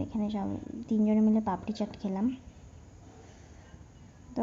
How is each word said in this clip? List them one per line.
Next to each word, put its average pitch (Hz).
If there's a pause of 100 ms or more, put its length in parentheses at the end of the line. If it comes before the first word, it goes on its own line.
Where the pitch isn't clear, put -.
এখানে 214 (100)
সব 196 (420)
তিনজনে 214
মিলে 214
পাপড়ি 190
চাট 208 (100)
খেলাম। 196 (2000)
তো -